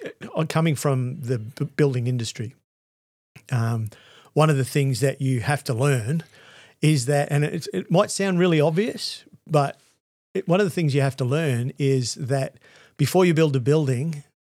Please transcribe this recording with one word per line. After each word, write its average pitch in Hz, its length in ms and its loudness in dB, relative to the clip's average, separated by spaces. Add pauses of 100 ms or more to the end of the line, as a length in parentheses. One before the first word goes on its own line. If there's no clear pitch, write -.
(360)
uh, 160 140 -2
coming 160 260 2
from 127 460 -2
the 120 180 -4
b-, 117 260 -8 (120)
building 127 300 0
industry. 120 460 -6 (1000)
Um, 113 380 -2 (440)
one 156 160 6
of 143 80 2
the 131 80 0
things 135 360 0
that 135 200 0
you 131 200 0
have 143 240 -2
to 131 80 -2
learn 135 500 0 (580)
is 151 240 2
that, 143 260 0
and 147 140 2
it, - 280 -6
it - 180 -6
might 196 200 4
sound 190 280 0
really 170 200 4
obvious, 160 640 -2 (240)
but 143 320 0 (540)
it, - 140 -4
one 175 120 4
of 208 60 2
the 170 60 0
things 156 240 0
you 139 60 4
have 135 160 0
to 131 80 -2
learn 131 520 -2
is 135 380 0
that 135 400 -4 (420)
before 175 260 4
you 175 100 4
build 151 220 4
a 131 40 0
building, 143 640 0 (280)